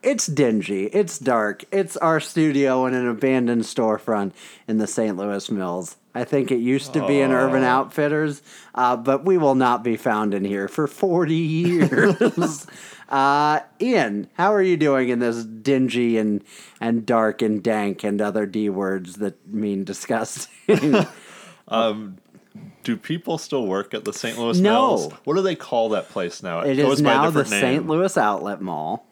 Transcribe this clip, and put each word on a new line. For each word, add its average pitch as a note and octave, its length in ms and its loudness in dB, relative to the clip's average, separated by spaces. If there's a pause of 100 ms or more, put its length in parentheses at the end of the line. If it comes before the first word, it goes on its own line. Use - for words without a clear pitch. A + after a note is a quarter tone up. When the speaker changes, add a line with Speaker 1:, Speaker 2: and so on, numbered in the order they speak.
Speaker 1:
it's B3 240 0
dingy, G#2+ 600 0
it's G#2 320 -2
dark, A2+ 520 0
it's F#3+ 260 -2
our D#3+ 220 2
studio C#3 640 2
in C3 80 0
an B2+ 140 0
abandoned A#2+ 560 2
storefront G#2+ 680 -2 (340)
in A2 100 -2
the A2 100 0
Saint G#2+ 280 -2
Louis G2+ 340 -6
Mills. F#2 460 -6 (220)
I B2 60 -4
think C#3 260 -2
it B2+ 100 0
used C3 340 -2
to D#3 120 -2
be C#3+ 140 2
an C3+ 140 2
Urban C3 300 2
Speaker 2:
Oh. B2+ 40 4
Speaker 1:
Outfitters, D3 760 0 (320)
uh, B2 220 2
but C3+ 300 0
we F#3 120 4
will C#3+ 180 4
not B2 280 4
be A2+ 140 0
found G#2+ 360 0
in G2 120 -2
here G2 240 -4
for D3+ 180 -2
forty E3+ 480 0
years. E3+ 1400 0
<laughs> - 60 -20 (300)
Uh, C#3+ 520 2 (200)
Ian, C3 540 0
how F#3+ 180 2
are G3+ 120 2
you F3+ 140 2
doing C3+ 320 2
in A#2+ 100 0
this A#2 240 -2
dingy A#2 760 0
and, G#2+ 260 0 (380)
and A#2 240 -2
dark A2+ 380 2
and G#2+ 180 0
dank G#2 420 -2
and G#2 160 -2
other G#2 280 -2
D G#2 200 -2
words F#2+ 500 -4
that G2+ 300 -8
mean G2+ 360 -4
disgusting? - 1200 0 (320)
<laughs> - 300 -20
Speaker 2:
Um, G#2+ 500 -2 (680)
do A2+ 140 -4
people E3 400 -6
still C3 300 -4
work G2 260 -4
at G#2+ 120 -8
the G#2 80 -4
Saint A#2 260 -8
Louis A#2 200 0
Speaker 1:
No. A3+ 280 4 (100)
Speaker 2:
Mills? D2+ 160 -4 (100)
What D3 120 0
do F#3+ 80 2
they F#3 120 0
call A2+ 340 -2
that G2 200 -2
place F2+ 320 -6
now? E2+ 200 -6
It C3+ 180 0
Speaker 1:
It - 20 2
Speaker 2:
goes C#3 160 4
Speaker 1:
is D3 60 0
Speaker 2:
by C#3 80 6
a C3 40 6
Speaker 1:
now D3+ 140 4
the D3 140 2
Speaker 2:
different G#2 180 0
Speaker 1:
Saint C3+ 220 2
Speaker 2:
name. D#3+ 80 -6
Speaker 1:
Louis F3+ 260 0
Outlet G2+ 440 0
Mall. E2+ 500 -6